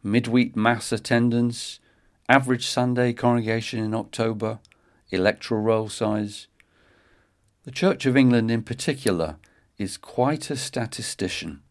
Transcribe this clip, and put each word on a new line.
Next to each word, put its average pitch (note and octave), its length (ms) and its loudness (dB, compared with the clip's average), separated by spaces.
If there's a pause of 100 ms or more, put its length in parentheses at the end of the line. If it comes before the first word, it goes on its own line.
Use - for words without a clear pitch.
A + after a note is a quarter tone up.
midweek A#2 520 2
mass A#2 380 0
attendance, A#2+ 880 0 (480)
average B2+ 380 4
Sunday B2 480 0
congregation A2+ 680 0
in G#2+ 120 -2
October, A2+ 640 -4 (520)
electoral G2+ 520 0
roll A2 260 0
size. G#2+ 600 -4 (1160)
The C3 60 -14
Church - 340 0
of C3 100 4
England A#2+ 360 6
in A#2 120 0
particular F2+ 760 -2 (420)
is F#2+ 180 -6
quite D3 540 -4
a C#3+ 60 -4
statistician. G2+ 1160 -8